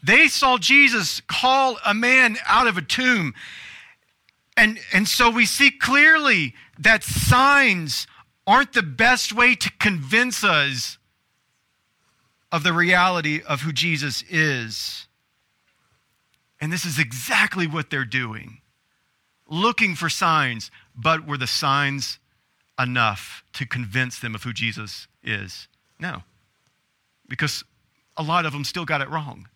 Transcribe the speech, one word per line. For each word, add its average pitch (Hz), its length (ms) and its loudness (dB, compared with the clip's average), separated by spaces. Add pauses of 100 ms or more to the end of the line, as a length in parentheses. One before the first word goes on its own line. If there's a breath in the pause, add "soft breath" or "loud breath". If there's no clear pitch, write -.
They 254 280 6
saw 254 280 2
Jesus 233 680 2
call 262 580 2
a 208 80 2
man 240 440 4 (100)
out 233 200 4
of 190 100 0
a 180 40 -4
tomb. 214 520 0 (1200 loud breath)
And, 220 240 2 (140)
and 214 120 2
so 240 240 2
we 226 160 2
see 277 240 2
clearly 277 840 4 (260 soft breath)
that 214 240 4
signs 247 1040 2 (380 soft breath)
aren't 254 280 4
the 226 100 2
best 208 500 0
way 240 220 4
to - 240 -4
convince 208 640 -2
us 143 540 0 (1500)
of 165 120 -4
the 175 100 0
reality 170 760 2
of 135 140 -4
who 160 100 -6
Jesus 147 580 -4
is. 135 760 -4 (1500)
And 156 100 -6
this 175 140 -6
is 147 140 -6
exactly 156 680 -2
what 156 220 -6
they're 135 160 -4
doing, 110 560 -8 (880)
looking 196 480 -2
for 165 140 -6
signs, 143 640 -2 (240 soft breath)
but 160 320 -2
were 143 100 -6
the 127 100 -4
signs 139 720 -2 (600)
enough 123 640 -2 (100)
to - 120 -8
convince 123 540 -6
them 113 160 -10
of 104 80 -12
who 120 100 -10
Jesus 110 540 -8 (160)
is? 101 440 -10 (320)
No, 123 240 -12 (1040)
because - 360 -6 (540)
a 160 60 -8
lot 165 220 0
of 147 80 -6
them 143 100 -8
still 170 220 -8
got 147 160 -2
it 135 80 -8
wrong. 147 460 -10